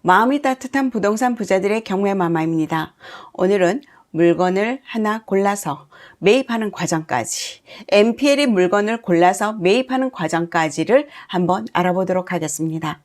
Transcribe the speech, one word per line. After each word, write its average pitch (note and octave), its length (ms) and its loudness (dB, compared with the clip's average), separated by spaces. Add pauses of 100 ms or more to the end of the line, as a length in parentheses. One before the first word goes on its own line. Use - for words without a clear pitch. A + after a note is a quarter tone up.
마음이 A3+ 400 4
따뜻한 C4 480 -2
부동산 A3 460 0
부자들의 G3+ 500 0
경매 G3 300 -2
마마입니다. E3 800 -2 (400)
오늘은 F#3+ 480 2 (280)
물건을 F3+ 720 2
하나 G#3+ 420 -4
골라서 G3 600 -2 (320)
매입하는 A3 540 2
과정까지, - 880 -6 (300)
엔피엘이 B3 560 2
물건을 G#3 560 0
골라서 F#3 500 2
매입하는 B3+ 580 0
과정까지를 E3+ 1000 -2 (200)
한번 F#3 460 -2
알아보도록 F3+ 580 0
하겠습니다. D#3+ 720 -6